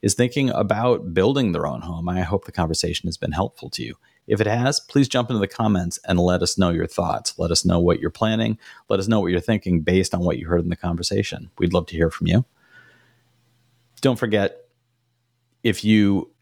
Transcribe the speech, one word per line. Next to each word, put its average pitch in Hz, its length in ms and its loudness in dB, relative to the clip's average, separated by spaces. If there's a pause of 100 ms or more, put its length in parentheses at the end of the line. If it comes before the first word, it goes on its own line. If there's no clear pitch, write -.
is 104 140 0
thinking 127 340 0
about 107 640 0
building 110 380 2
their 76 160 -2
own 65 140 -6
home, 85 280 -8
I 90 120 -2
hope 92 240 -2
the - 60 -16
conversation 82 560 -2
has 80 100 -6
been - 140 -6
helpful - 400 -4
to - 120 -10
you. - 120 -12 (300)
If 107 160 0
it 107 60 2
has, 120 340 0
please 139 260 2
jump 120 220 -2
into 113 100 -2
the 98 80 0
comments 95 580 0
and 92 140 2
let 87 220 4
us - 160 -2
know 92 140 4
your 82 160 -2
thoughts. - 500 -4
Let 85 140 0
us 82 120 0
know 87 160 2
what 87 200 4
you're - 100 -2
planning. 110 480 -2 (320)
Let 101 100 0
us 95 80 -4
know 110 140 4
what 87 100 0
you're 90 80 2
thinking 92 420 0
based 92 320 2
on 90 60 0
what 85 180 0
you - 100 -10
heard 85 140 2
in 85 80 -2
the 87 60 -2
conversation. - 840 -4
We'd 85 160 0
love 87 140 0
to - 80 -10
hear 82 140 2
from 82 180 -4
you. 95 160 4 (1600)
Don't 127 180 2
forget, 104 380 0 (1040)
if 104 220 0
you 104 460 4 (100)